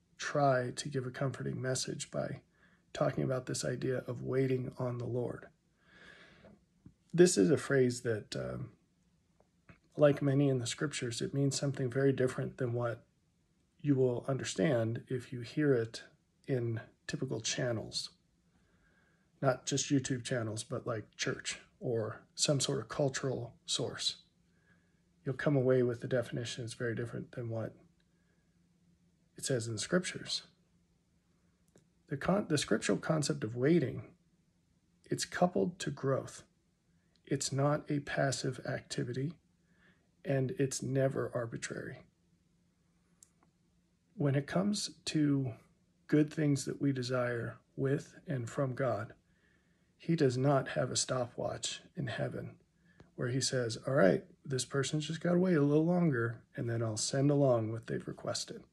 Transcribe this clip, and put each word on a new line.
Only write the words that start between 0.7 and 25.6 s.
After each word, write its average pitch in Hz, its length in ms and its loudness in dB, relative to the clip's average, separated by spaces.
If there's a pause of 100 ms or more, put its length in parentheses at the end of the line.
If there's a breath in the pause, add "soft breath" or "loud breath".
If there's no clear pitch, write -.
to - 140 -8
give 131 180 -4
a 123 40 -6
comforting 135 500 -4
message - 500 -4
by - 300 -4 (500 soft breath)
talking 147 320 0
about 131 220 -2
this 135 180 -4
idea 131 420 -2
of 123 160 -8
waiting 127 560 0
on 123 200 -4
the 117 80 -6
Lord. 120 420 -4 (1700 loud breath)
This 180 240 8
is 185 120 8
a 135 80 6
phrase 127 440 2
that, 113 340 -4
um, 64 360 -8 (1200)
like 147 260 6
many 143 280 4
in 131 100 2
the 117 80 -4
scriptures, 135 540 -6
it 131 120 -4
means 139 240 0
something 135 320 -2
very 135 220 4
different 127 460 -2
than 120 160 -2
what 120 320 -4 (760)
you 143 140 4
will 123 320 2
understand 120 800 2
if 123 240 -6
you 123 100 -8
hear 143 320 2
it 117 300 0 (440)
in 117 340 -2 (260)
typical 131 320 -4
channels. 117 720 -4 (1300 soft breath)
Not 131 240 2
just - 240 -2
YouTube 131 340 0
channels, 110 400 -4
but, - 220 -8
like, 113 320 -6
church - 420 -6 (200)
or 113 420 -4 (140)
some 143 240 2
sort 135 200 0
of - 80 -8
cultural 127 680 -2 (100)
source. - 520 -4 (1080 soft breath)
You'll 135 100 -4
come 151 200 2
away 131 260 6